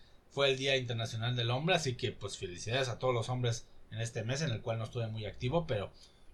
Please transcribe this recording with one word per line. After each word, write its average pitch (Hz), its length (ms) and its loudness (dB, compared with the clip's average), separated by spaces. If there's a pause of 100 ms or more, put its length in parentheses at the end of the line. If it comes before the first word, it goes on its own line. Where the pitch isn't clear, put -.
(300)
fue 139 220 4
el 131 60 2
Día 135 200 4
Internacional 117 580 -2
del 117 140 2
Hombre, 147 240 4
así 143 220 2
que, 110 160 -2
pues, - 260 -8
felicidades 107 520 0
a 107 100 -4
todos 127 140 4
los 117 160 0
hombres 123 360 0 (260)
en 110 100 -4
este 117 220 -4
mes, 135 200 -2
en 151 80 0
el 107 100 -4
cual 113 160 -2
no 113 60 -4
estuve 113 240 -2
muy 110 180 -6
activo, 135 400 0
pero 110 260 -2 (420)